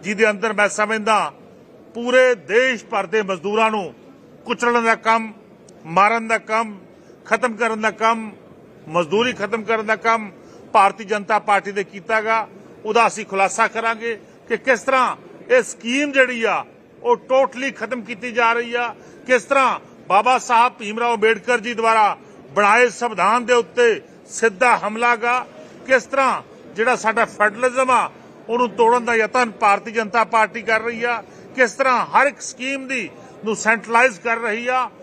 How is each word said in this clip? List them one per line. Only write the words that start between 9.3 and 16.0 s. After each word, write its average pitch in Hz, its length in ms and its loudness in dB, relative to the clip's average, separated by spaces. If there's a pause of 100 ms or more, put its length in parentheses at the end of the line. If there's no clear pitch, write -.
ਖਤਮ 208 300 -6
ਕਰਨ 220 220 -2
ਦਾ 220 100 0
ਕੰਮ 220 340 -2 (440)
ਭਾਰਤੀ 196 300 4
ਜਨਤਾ 208 360 -2
ਪਾਰਟੀ 202 320 0
ਨੇ 196 120 -6
ਕੀਤਾ 202 380 -4
ਗਾ। 220 260 -2 (380)
ਉਹਦਾ 220 220 4
ਅਸੀਂ 202 180 -6
ਖੁਲਾਸਾ 196 420 0
ਕਰਾਂਗੇ 226 500 -4 (300)
ਕਿ 233 100 -4
ਕਿਸ 247 220 0
ਤਰ੍ਹਾਂ 254 360 0 (340)
ਇਹ 247 140 4
ਸਕੀਮ 277 480 -4